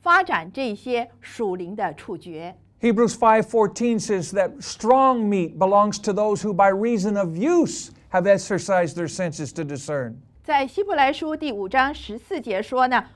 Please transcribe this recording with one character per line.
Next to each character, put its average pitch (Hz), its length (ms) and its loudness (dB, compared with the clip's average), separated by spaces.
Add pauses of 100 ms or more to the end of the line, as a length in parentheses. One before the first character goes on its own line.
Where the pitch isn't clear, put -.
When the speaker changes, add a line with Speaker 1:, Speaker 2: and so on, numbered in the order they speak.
Speaker 1:
发 349 220 4
展 190 280 -4
这 269 220 -4
些 240 380 -4 (100)
属 196 340 -6
灵 180 200 -10
的 180 180 -4
触 170 240 -12
觉。 165 400 -14 (280)
Speaker 2:
Hebrews 233 300 4
five 220 340 4
fourteen 226 500 2
says 185 340 -2
that 190 280 -2
strong 254 640 2
meat 196 300 0
belongs 202 400 4
to 208 160 -2
those 208 300 0
who 208 100 -2
by 196 140 4
reason 202 500 0
of 175 180 -2
use 294 540 0 (200)
have 185 180 0
exercised 185 680 2
their 170 120 -4
senses 156 460 -6
to 165 120 -6
discern. 139 520 -8 (260)
Speaker 1:
在 277 240 0
希 392 160 -4
伯 403 120 -4
来 277 160 4
书 311 240 -6
第 302 160 -6
五 202 160 -6
章 262 240 0
十 214 240 -12
四 320 240 -8
节 208 220 -4
说 254 260 0
呢， 247 160 0 (120)